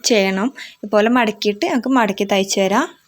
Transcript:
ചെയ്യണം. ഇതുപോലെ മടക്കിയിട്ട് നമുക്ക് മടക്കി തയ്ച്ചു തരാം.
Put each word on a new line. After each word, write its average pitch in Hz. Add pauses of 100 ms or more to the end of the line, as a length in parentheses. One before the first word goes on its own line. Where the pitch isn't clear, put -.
ചെയ്യണം. 196 (320)
ഇതുപോലെ 214 (100)
മടക്കിയിട്ട് 208
നമുക്ക് 254
മടക്കി 196
തയ്ച്ചു 196
തരാം. 220 (200)